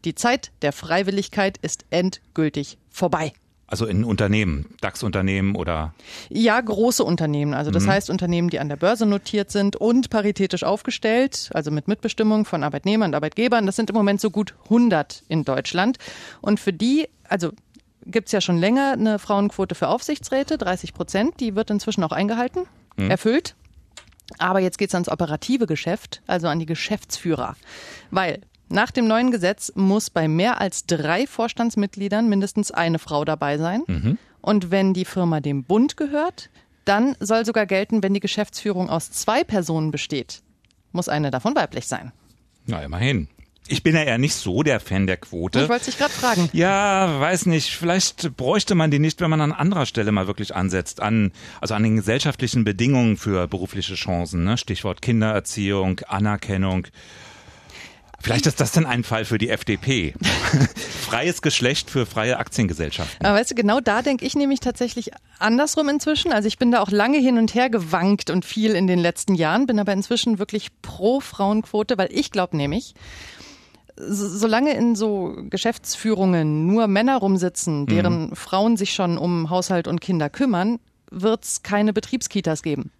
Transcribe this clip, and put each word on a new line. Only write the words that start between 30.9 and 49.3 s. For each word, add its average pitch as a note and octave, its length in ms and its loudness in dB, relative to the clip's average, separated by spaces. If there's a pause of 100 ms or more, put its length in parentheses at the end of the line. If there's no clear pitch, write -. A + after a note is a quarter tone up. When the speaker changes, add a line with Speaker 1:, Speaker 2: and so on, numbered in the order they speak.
Speaker 1:
Vorstandsmitgliedern A3 1000 -2
mindestens G3+ 420 0
eine E3 280 0
Frau D3+ 260 -2
dabei D3+ 340 -2
sein. F3+ 280 -2
Speaker 2:
Mhm. G2+ 320 0 (220)
Speaker 1:
Und F#3+ 300 0
wenn F#3+ 240 2
die F3+ 100 -2
Firma E3+ 360 0
dem C#3 240 -4
Bund A3 320 2
gehört, D4+ 520 -4 (380)
dann A#3 340 2
soll A3 260 0
sogar A3 200 0
gelten, G3 360 0
wenn G3 120 2
die G3+ 60 0
Geschäftsführung G3 720 -4
aus D#3+ 220 -4
zwei C4 320 0
Personen D#3+ 460 0
besteht, - 520 -6 (500)
muss F3 160 -4
eine D3 220 0
davon E3+ 240 -2
weiblich E3+ 320 -2
sein. A#2+ 240 -8 (560)
Speaker 2:
Na, E2 160 -6
immerhin. F2 460 -2 (400)
Ich C3 140 -2
bin D#3+ 120 4
ja D#3+ 80 4
eher B2 160 0
nicht C#3+ 160 2
so G#2 280 -2
der C3+ 180 2
Fan F#2+ 260 0
der F#2 120 0
Quote. - 440 -2
Speaker 1:
Ich - 80 0
wollte A#3+ 160 0
dich C4 120 -8
grad C#4+ 120 0
fragen. G3 420 0
Speaker 2:
Ja, F#3+ 680 2
weiß E3+ 260 0
nicht. D#3+ 300 2
Vielleicht E3+ 600 -2
bräuchte F#3+ 380 2
man D#3+ 160 4
die C#3+ 80 4
nicht, D#3 220 2
wenn E3 100 2